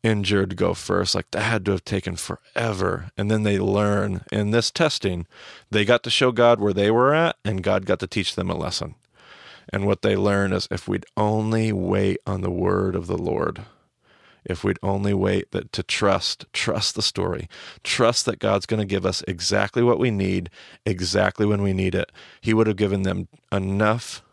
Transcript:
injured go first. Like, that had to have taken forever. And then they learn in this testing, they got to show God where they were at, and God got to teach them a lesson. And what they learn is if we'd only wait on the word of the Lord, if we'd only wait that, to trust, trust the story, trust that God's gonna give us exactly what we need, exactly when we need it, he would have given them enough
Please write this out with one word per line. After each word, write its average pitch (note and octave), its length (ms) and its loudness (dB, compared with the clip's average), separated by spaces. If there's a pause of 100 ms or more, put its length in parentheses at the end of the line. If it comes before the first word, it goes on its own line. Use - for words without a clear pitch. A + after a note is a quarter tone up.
injured G2 540 2
go F2+ 180 2
first. F#2+ 400 -2
Like, - 180 -4
that G#2 120 -2
had G#2+ 220 -2
to G2+ 60 2
have F#2 140 -4
taken F2+ 300 -4
forever. F#2 1000 -4
And G#2 140 -2
then G#2+ 140 2
they G2+ 160 2
learn G2+ 720 0
in G#2 180 0
this A2+ 220 2
testing, - 560 -2 (420)
they G#2 160 2
got A#2+ 180 4
to A#2+ 60 -6
show B2+ 220 2
God A#2+ 280 6
where G2+ 140 2
they G2+ 160 2
were B2 240 4
at, E3 220 2 (100)
and F#2+ 160 -2
God G2 240 0
got F#2+ 140 0
to F#2 80 -6
teach - 260 -4
them F#2 160 -4
a F2 80 -2
lesson. D#2 380 -6 (760)
And G2 140 -2
what G2+ 160 0
they G#2 140 2
learn G2 360 2
is F#2+ 200 -2
if G2 160 -6
we'd F#2+ 180 -4 (100)
only A2 560 0
wait G2 540 0
on F#2+ 160 -4
the F#2 80 -2
word F#2 460 0
of F2 100 -4
the F2+ 140 -4
Lord, E2 460 -2 (800)
if F2+ 160 -4
we'd G2 220 0
only G2+ 300 0
wait F#2+ 380 0
that, - 200 -6
to - 100 -6
trust, - 680 0
trust - 440 -2
the - 60 -4
story, F2+ 460 -2 (340)
trust - 440 2
that - 140 -2
God's G2+ 260 0
gonna G#2+ 180 -2
give F#2+ 220 -2
us F#2+ 200 -2
exactly G2+ 560 0
what A#2+ 180 4
we A#2+ 120 2
need, F#2+ 380 -2 (360)
exactly G2 600 0
when G2+ 160 0
we G2 100 0
need F#2 240 0
it, - 160 -4 (300)
he A2 120 0
would A2 140 4
have G#2 80 0
given G2 280 0
them F#2+ 260 -4 (240)
enough G2+ 680 0 (120)